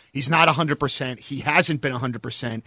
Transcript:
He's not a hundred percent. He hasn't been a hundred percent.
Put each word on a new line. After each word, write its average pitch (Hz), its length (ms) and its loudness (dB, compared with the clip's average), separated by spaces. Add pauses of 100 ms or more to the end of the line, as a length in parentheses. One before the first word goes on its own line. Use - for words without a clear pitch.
(120)
He's 135 160 2
not 165 200 4
a 156 40 6
hundred 147 280 0
percent. 131 400 -2
He 139 200 -8
hasn't 151 420 2
been 139 100 0
a 123 60 -4
hundred 120 240 -4
percent. 117 440 -6